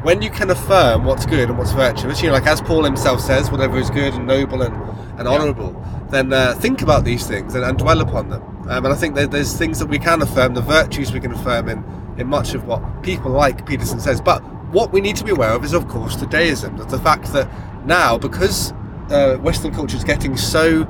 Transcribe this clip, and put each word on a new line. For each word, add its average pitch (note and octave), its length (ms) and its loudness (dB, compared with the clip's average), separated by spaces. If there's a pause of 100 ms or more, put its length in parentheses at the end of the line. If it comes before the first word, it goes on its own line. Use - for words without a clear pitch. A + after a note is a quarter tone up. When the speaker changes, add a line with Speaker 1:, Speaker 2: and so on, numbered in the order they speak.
Speaker 1:
when F#3 200 6
you G#3+ 80 -2
can G3 180 -2
affirm D#3 560 6
what's C3 220 0
good C3+ 220 2
and A#2+ 100 -2
what's A#2+ 140 0
virtuous, B2+ 480 0
you E3+ 80 2
know, C#3+ 40 4
like C3+ 140 4
as D3+ 140 4
Paul D#3+ 220 2
himself C3 380 2
says, - 300 2
"Whatever C3 260 0
is C3 140 0
good C#3 240 0
and B2 100 -4
noble C3 380 2
and, - 100 -2 (460)
and B2 80 -4
Speaker 2:
Yeah. - 20 -
Speaker 1:
honourable," C3+ 500 -2 (300)
then, C3+ 240 0
uh, B2+ 240 4
think C4 240 -2
about D3+ 240 4
these A#2+ 220 -2
things G#2 260 -6
and, B2+ 100 -2
and B2 140 0
dwell D#3+ 240 4
upon A2 300 -2
them. E2+ 100 -6 (260)
Um, B2+ 180 -2
and C#3 80 2
I - 40 2
think D#3+ 180 -2
that C#3+ 160 2
there's C#3+ 220 -2
things D#3+ 260 -2
that - 80 -2
we C#3+ 120 -2
can E3 240 2
affirm, B2+ 320 2
the B2 60 -2
virtues C#3+ 520 0
we B2+ 60 -4
can B2+ 120 -6
affirm A#2 380 -2
in, G#2+ 140 -6 (340)
in B2 100 -6
much C#3 280 -2
of A#2+ 100 -6
what A2+ 160 -2 (220)
people F3 280 -4
like C3+ 360 2
Peterson - 320 -4
says. B2+ 220 0
But D#3+ 180 2 (320)
what G3+ 200 2
we G3 100 2
need G#3 160 -2
to G#3 60 -6
be G#3+ 80 -2
aware A#2+ 200 2
of A#2+ 120 0
is, D3 100 -4
of E3+ 140 0
course, - 280 -6
the C3+ 120 -6
deism, D3+ 500 0
the, G#2+ 80 -8
the C3 140 -4
fact D#3 340 0
that C3+ 140 2 (380)
now, C#3+ 320 4
because, - 540 -2 (400)
uh, C#3 260 4
Western D3 360 -2
culture C3 240 -4
is - 60 -4
getting C#3+ 340 0
so D#3+ 520 2